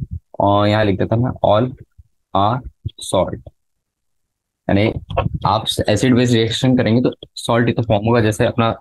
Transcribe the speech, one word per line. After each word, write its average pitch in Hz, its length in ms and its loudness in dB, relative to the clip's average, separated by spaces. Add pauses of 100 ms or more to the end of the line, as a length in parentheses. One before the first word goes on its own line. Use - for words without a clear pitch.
(400)
और 101 280 2
यहाँ 107 180 2
लिख 98 140 0
देता 104 160 -2
मैं, 120 160 0
all 117 460 0 (580)
are 107 340 -2 (460)
salt, - 260 -2 (1300)
यानी 101 240 2 (520)
आप 101 200 0 (240)
acid 123 260 2
base 123 160 2
reaction 117 460 2
करेंगे 117 240 2
तो 131 140 0 (200)
salt 117 320 0
ही 117 60 2
तो - 80 -2
form 110 240 0
होगा। 117 160 2
जैसे 107 240 0
अपना 113 360 0